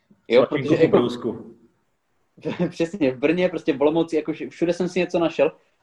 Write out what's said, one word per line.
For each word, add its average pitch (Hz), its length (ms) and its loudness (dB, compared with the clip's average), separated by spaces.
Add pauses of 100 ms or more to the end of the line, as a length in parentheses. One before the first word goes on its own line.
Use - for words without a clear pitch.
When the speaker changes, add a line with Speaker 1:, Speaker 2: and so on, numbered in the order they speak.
(320)
Speaker 1:
Jo, 123 140 6
Speaker 2:
Svačinku 143 220 -4
Speaker 1:
protože 156 80 2
Speaker 2:
v 160 80 4
Speaker 1:
jako - 120 4
Speaker 2:
Brusku. 120 600 -4 (580)
Speaker 1:
<laughs> 151 540 -8
Přesně, 165 440 -2
v 131 60 -8
Brně, 180 300 2
prostě 160 240 -4
v 135 100 -2
Olomouci, 160 340 2
jako 151 160 -4
vš-, 147 180 -10
všude 170 220 -2
jsem 175 160 -2
si 175 100 -6
něco 180 200 0
našel, 160 340 0 (300)